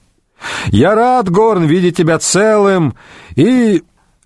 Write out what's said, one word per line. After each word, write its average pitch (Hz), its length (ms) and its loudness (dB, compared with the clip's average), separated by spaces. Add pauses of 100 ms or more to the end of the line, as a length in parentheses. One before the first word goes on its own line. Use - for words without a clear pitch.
(680)
«Я 151 280 2
рад, 240 340 0
Горн, 190 360 0
видеть 175 320 0
тебя 165 220 0
целым, 196 760 0 (400)
и 220 480 2 (420)